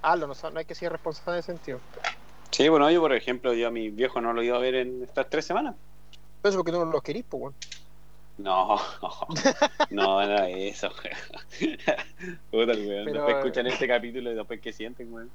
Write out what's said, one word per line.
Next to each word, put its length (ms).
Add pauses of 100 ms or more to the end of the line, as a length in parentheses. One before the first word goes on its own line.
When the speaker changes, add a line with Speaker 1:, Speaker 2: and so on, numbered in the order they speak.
Speaker 1:
hazlo, 260
no, 60 (180)
no 80
hay 60
que 100
ser 160
responsable 460
en 20
ese 140
sentido. 260 (720)
Speaker 2:
Sí, 180
bueno, 220
yo, 80
por 140
ejemplo, 400
yo 160
a 20
mi 180
viejo 300
no 140
lo 80
he 40
ido 100
a 40
ver 160
en 280
estas 260
tres 160
semanas. 300 (680)
Speaker 1:
Pero 80
eso 100
porque 140
tú 60
no 120
los 100
querís, 260
pues, 160
weón. 120 (800)
Speaker 2:
No, 400 (640)
<laughs> 520
no, 360
no 160
es 400
eso, 60 (140)
weón. 760 (760)
<laughs> 0
Puta, 220
el 140
weón, 180
Speaker 1:
Pero 80 (120)
Speaker 2:
después 120
escuchan 300
este 200
capítulo 440
y 40
después, 260
¿qué 120
sienten, 400
weón? 220